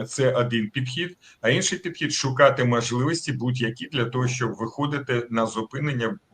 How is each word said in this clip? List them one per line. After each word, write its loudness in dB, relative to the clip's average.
це 2
один 0
підхід, -6
а 2
інший 0
підхід — -4
шукати 4
можливості 0
будь-які -2
для -2
того, 0
щоб -2
виходити -2
на 2
зупинення, -2